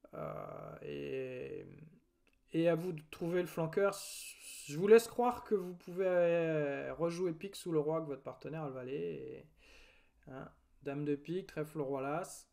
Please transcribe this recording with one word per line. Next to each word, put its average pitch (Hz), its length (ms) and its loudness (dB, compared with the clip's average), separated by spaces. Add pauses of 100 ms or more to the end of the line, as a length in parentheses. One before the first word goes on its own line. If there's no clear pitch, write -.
(140)
Euh, - 680 -8
et, 131 800 -6 (880)
et 165 160 4
à 165 60 6
vous 175 180 -2
de 151 100 -8 (100)
trouver 180 300 0
le 170 40 -2
flanqueur. 190 500 2 (680)
Je 143 100 -6
vous 190 120 2
laisse 226 180 12
croire 240 380 0
que 214 100 2
vous 180 200 -2
pouvez, 180 320 -2
euh, 160 880 4
rejouer 170 380 0
pique 196 240 -8
sous - 160 -6
le 156 60 4
roi 156 220 2
que 156 60 -6
votre 139 160 -6
partenaire 147 420 -8
a - 40 -4
le 131 40 -6
valet. 143 420 -4
Et, 131 320 -10 (840)
hein, 135 200 -12 (340)
dame 143 220 -4
de 147 100 2
pique, 165 320 -4
trèfle, 156 320 -6
le 143 60 -2
roi, 135 180 -2
l'as. 156 500 -6